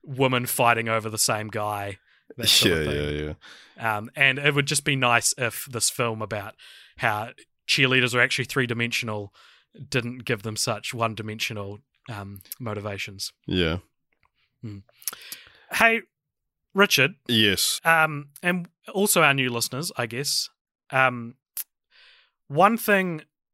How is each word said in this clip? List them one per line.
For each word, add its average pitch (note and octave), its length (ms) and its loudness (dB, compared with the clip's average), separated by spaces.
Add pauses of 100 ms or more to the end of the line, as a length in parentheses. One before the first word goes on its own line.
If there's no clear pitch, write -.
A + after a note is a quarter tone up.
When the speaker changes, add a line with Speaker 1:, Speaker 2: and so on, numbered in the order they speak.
Speaker 1:
women B2+ 440 0
fighting A#2 420 2
over A2 200 0
the G#2+ 100 -6
same G#2+ 300 0
guy. G#2 500 -6 (380)
That - 120 0
sort - 260 6
Speaker 2:
Yeah, D#2+ 60 2
Speaker 1:
of D2+ 60 0
thing. D2 100 0 (220)
Speaker 2:
yeah, D2+ 160 -6 (440)
yeah. A2 200 -2
Speaker 1:
Um, A2 160 -10
and C3+ 240 2
it C#3+ 160 0
would C#3+ 120 2
just D3 180 -2
be D3 120 0
nice A#2+ 420 2
if A#2+ 320 -6
this A#2 200 -2
film A2+ 320 -4
about G#2 320 -8 (440)
how A2 320 -2 (380)
cheerleaders B2+ 460 2
are B2 60 4
actually B2+ 240 2
three-dimensional A#2 880 -4 (560)
didn't B2 360 -4
give A#2 180 -4
them G#2+ 140 -6
such - 360 -4
one-dimensional, G#2+ 880 -6 (300)
um, G2+ 320 -10 (160)
motivations. G#2 720 -8 (140)
Speaker 2:
Yeah. F2 320 2 (840)
Speaker 1:
Hmm. G#2 160 -12 (920)
Hey, A3+ 300 4 (720)
Richard. F#3+ 380 4 (140)
Speaker 2:
Yes. G#2+ 580 4
Speaker 1:
Um, D#3 440 2 (140)
and F3 260 -2 (240)
also G3+ 300 2
our C#3+ 120 6
new C3 160 0
listeners, B2+ 460 -4
I A#2+ 100 -2
guess. B2+ 440 -4 (400)
Um, B2 440 0 (1160)
one F#3 280 6
thing F#3 460 0 (320)